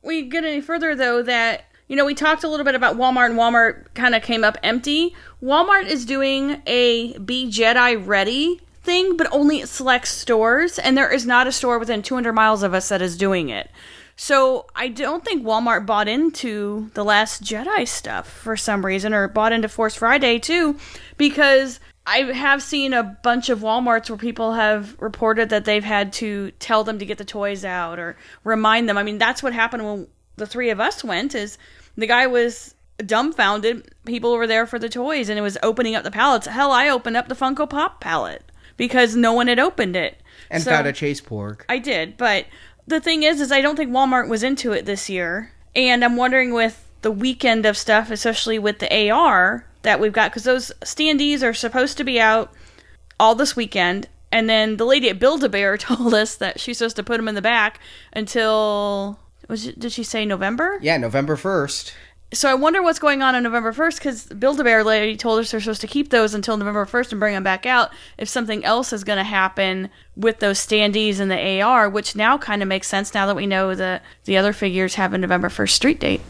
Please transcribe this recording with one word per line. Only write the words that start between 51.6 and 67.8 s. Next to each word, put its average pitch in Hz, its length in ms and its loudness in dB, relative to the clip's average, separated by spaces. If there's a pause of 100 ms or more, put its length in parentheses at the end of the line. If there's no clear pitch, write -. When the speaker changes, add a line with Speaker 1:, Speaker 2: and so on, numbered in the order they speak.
Speaker 1:
to 294 60 -4
be 247 160 0
out 220 320 4 (680)
all 220 160 8
this 285 200 0
weekend, 196 520 -2 (240)
and 226 180 2
then 220 280 2
the 226 80 0
lady 262 240 4
at 208 100 -4
Build-A-Bear 208 580 2
<laughs> - 0 -
told 233 360 0
us 214 220 2
that - 240 -6
she's 240 200 -8
supposed 233 180 -2
to 208 60 -6
put 233 160 -2
'em 226 80 -4
in 214 80 -6
the 202 60 -4
back 220 380 0 (540)
until, 208 840 0 (280)
was 220 200 -10
it, - 120 -14
did 233 120 -8
she 233 120 -8
say 220 220 -4
November? 233 560 -2
Speaker 2:
Yeah, 156 160 2
November 139 380 0
first. 160 580 -4 (380)
Speaker 1:
So - 160 0
I 262 60 4
wonder 320 300 2
what's 330 160 2
going 285 240 2
on 262 100 4
on 247 80 2
November 226 320 -2
first, 311 280 -2
'cause 254 240 -6
Build-A-Bear 240 580 2
lady 214 340 2
told 226 220 0
us 226 100 -4
they're 220 100 -4
supposed 208 220 -6
to 220 60 -10
keep 285 240 -2
those 220 240 4
until 214 220 -4
November 208 280 -2
first 247 260 -4
and 208 80 -8
bring 208 140 0
'em 190 100 -4
back 190 220 -2
out 247 240 2 (300)